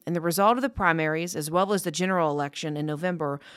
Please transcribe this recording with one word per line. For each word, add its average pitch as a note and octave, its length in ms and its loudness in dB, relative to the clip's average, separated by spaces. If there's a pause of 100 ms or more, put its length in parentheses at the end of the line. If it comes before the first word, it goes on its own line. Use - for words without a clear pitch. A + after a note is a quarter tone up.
and E3+ 100 -2
the E3+ 60 -2
result G3 360 4
of B3+ 40 -2
the C#4 80 0
primaries, E3 640 0
as D3+ 140 -4
well F#3+ 240 2
as G3 100 0
the F3 80 -2
general F3 380 2
election D3 480 -4
in D3 80 -4
November, D3+ 540 -4 (180)